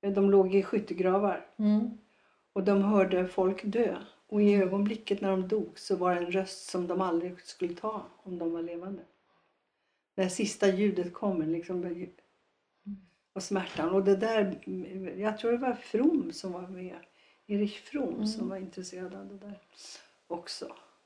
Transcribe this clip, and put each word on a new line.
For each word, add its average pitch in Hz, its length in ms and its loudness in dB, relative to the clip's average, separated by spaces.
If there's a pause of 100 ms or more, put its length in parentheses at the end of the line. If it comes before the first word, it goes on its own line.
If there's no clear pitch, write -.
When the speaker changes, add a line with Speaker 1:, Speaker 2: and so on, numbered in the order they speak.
(140)
Speaker 1:
De 196 160 6
låg 190 240 8
i 196 80 6
skyttegravar. 190 840 0 (100)
Speaker 2:
Mm. 214 340 4 (640)
Speaker 1:
Och 196 120 -2
de 196 180 6
hörde 190 460 4
folk 190 360 0
dö. 208 320 0 (300)
Och 208 160 2
i 202 120 8
ögonblicket 202 680 0
när 196 100 0
de 185 180 0
dog 202 300 -2
så - 180 -2
var 180 180 2
det 175 60 0
en 175 120 -4
röst - 380 -4
som 180 160 -2
de 175 140 -2
aldrig 170 400 0
skulle - 340 -6
ta 214 280 -6 (200)
om 180 160 -10
de 170 140 -2
var 170 100 -4
levande. 175 400 -10 (1120)
När 190 140 0
sista 202 400 0
ljudet 185 460 2
kommer, 175 320 -2
liksom, 175 600 -4 (1300)
och 190 100 -8
smärtan. 180 480 -2
Och 190 140 2
det 196 120 6
där, 214 420 0 (600)
jag 214 200 -2
tror 233 140 0
det 240 60 0
var 254 160 -2
From 285 580 2
som 185 200 -10
var 180 140 -10
med. 180 300 -12 (500)
Erik 208 320 0
From 269 360 -4
Speaker 2:
Mm. 208 120 -2
Speaker 1:
som 220 220 -2
var 190 80 -6
intresserad 185 580 -10
av 196 140 -14
det 202 80 -16 (100)
där 202 120 -14 (680)
också. - 500 -10 (300)